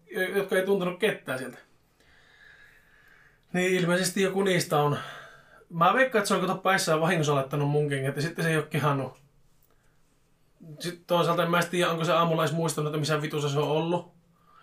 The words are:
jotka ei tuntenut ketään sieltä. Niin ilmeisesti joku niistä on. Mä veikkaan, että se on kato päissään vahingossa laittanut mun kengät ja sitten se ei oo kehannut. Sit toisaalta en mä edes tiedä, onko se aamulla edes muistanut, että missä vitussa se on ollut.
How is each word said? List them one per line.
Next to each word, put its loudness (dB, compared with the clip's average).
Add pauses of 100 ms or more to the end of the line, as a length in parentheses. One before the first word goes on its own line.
(340)
jotka 0
ei 0
tuntenut 0
ketään -2
sieltä. -12 (1900)
Niin 0
ilmeisesti 0
joku 0
niistä 2
on. 2 (720)
Mä 4
veikkaan, 2
että -2
se 2
on 2
kato -2
päissään 0
vahingossa 2
laittanut 0
mun 0
kengät -2
ja -4
sitten -4
se 0
ei 2
oo 0
kehannut. -2 (1600)
Sit -10
toisaalta 2
en 0
mä 2
edes 0
tiedä, 0
onko -2
se 2
aamulla 2
edes 0
muistanut, -2
että -4
missä 0
vitussa -4
se -2
on 0
ollut. -2 (500)